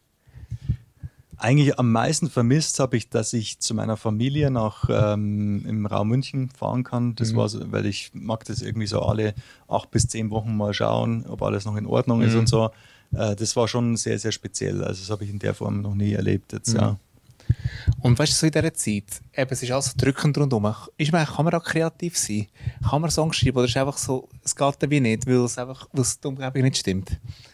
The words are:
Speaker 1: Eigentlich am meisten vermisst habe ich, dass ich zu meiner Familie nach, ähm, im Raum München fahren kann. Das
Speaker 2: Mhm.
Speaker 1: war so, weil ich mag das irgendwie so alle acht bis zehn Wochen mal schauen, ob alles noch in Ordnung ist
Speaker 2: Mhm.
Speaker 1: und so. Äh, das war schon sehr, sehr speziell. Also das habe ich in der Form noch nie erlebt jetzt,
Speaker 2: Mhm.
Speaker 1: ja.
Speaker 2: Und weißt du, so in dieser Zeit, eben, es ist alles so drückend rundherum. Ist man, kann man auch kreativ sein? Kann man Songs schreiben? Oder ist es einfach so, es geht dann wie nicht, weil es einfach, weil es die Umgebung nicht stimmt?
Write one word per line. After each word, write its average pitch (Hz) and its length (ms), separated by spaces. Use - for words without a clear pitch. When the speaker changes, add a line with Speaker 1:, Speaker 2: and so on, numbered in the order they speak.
Speaker 1:
Eigentlich 139 400
am 123 140
meisten 131 380
vermisst 131 500
habe 131 160
ich, 110 140
dass 113 240
ich 110 260
zu - 160
meiner 107 220
Familie 135 540
nach, 110 380
ähm, 104 800
im 107 180
Raum 101 220
München 131 420
fahren 120 360
kann. 120 300
Das 113 180
Speaker 2:
Mhm. - 20
Speaker 1:
war 110 140
so, 104 240
weil 104 140
ich - 260
mag 113 320
das 113 160
irgendwie 110 260
so 104 140
alle 107 320
acht - 240
bis 110 160
zehn 110 220
Wochen 110 260
mal 104 180
schauen, 113 540
ob - 160
alles 104 220
noch 104 100
in 104 120
Ordnung 117 340
ist 113 120
Speaker 2:
Mhm. 117 60
Speaker 1:
und 113 80
so. 113 240
Äh, 107 220
das 110 220
war 117 100
schon 117 300
sehr, 110 200
sehr 107 140
speziell. 98 500
Also 98 200
das 95 80
habe 104 160
ich 101 40
in 101 100
der 101 140
Form 104 280
noch 101 120
nie 101 200
erlebt 101 400
jetzt, 107 200
Speaker 2:
Mhm. 107 60
Speaker 1:
ja. 104 200
Speaker 2:
Und 123 180
weißt 151 140
du, - 60
so - 80
in 156 80
dieser 156 200
Zeit, - 480
eben, 131 160
es 127 100
ist 123 100
alles 135 160
so - 100
drückend 135 400
rundherum. 117 360
Ist 151 140
man, 160 160
kann - 160
man 170 100
auch 170 100
kreativ 165 540
sein? 104 300
Kann 143 120
man 165 100
Songs 156 240
schreiben? 127 220
Oder 123 80
ist 120 60
es 123 60
einfach 139 200
so, - 320
es - 140
geht 139 240
dann 143 100
wie 147 120
nicht, 110 260
weil 127 160
es 120 140
einfach, 127 340
weil 143 100
es - 160
die - 120
Umgebung 135 320
nicht 131 160
stimmt? - 420